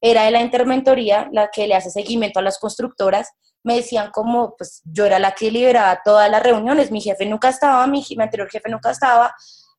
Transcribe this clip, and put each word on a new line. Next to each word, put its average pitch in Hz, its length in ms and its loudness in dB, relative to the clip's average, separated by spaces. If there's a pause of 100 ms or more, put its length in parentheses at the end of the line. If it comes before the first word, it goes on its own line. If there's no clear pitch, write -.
era 226 220 4
de 220 60 2
la 233 120 2
intermentoría, 247 880 0
la 208 180 0
que 208 160 -4
le 196 80 0
hace 185 140 -2
seguimiento 208 520 -4
a - 20 -2
las 190 160 -4
constructoras, 208 720 -4 (320)
me 233 140 -2
decían 226 340 -4
como, 233 480 -4
pues, - 260 -18
yo 160 220 -2
era 190 120 2
la 190 140 0
que 220 180 -4
lideraba 233 540 2
todas 208 260 6
las 214 120 2
reuniones, 240 480 2
mi 214 100 -6
jefe 196 240 -4
nunca 214 240 0
estaba, 262 380 2
mi 277 160 -2
je-, - 140 -14
mi 226 60 -2
anterior 214 280 -6
jefe 214 180 -12
nunca 226 220 -6
estaba, 247 440 2 (440)